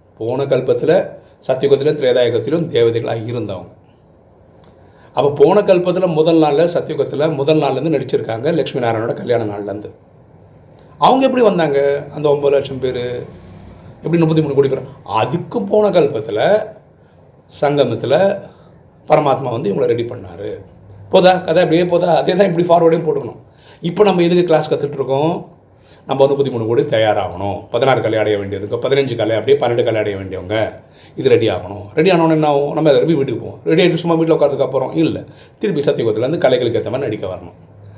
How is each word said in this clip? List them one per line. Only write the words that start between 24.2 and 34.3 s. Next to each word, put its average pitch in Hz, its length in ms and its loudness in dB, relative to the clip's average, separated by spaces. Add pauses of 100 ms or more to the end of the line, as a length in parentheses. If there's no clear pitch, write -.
எதுக்கு 175 220 2
கிளாஸ் 160 300 0
கத்துட்டு 139 180 -4
இருக்கோம்? 139 580 -4 (560)
நம்ம 135 200 4
முப்பத்தி 139 260 0
மூணு 113 140 -4
கோடி 120 160 0
தயாராகணும். 101 880 -2
பதினாறு 120 320 2
கலை 110 160 0
அடைய 104 200 0
வேண்டியதுக்கு, 98 380 -6
பதினஞ்சு 131 400 0
கலை, 110 200 -2
அப்படியே 131 300 0
பன்னெண்டு 120 180 0
கலை 113 120 0
அடைய 104 220 -2
வேண்டியவங்க 92 540 -4 (440)
இது 131 120 -2
ரெடி 117 200 4
ஆகணும். 98 460 -6
ரெடி 165 160 2
ஆனோன்னு 165 200 4
என்ன 156 160 2
ஆகும்? 143 260 0
நம்ம 156 160 0
எல்லாருமே 143 260 4
வீட்டுக்கு 127 260 -2
போவோம். - 240 -14
ரெடி 165 220 4
ஆகிட்டு 160 80 2
சும்மா 165 280 0
வீட்டுல 160 140 2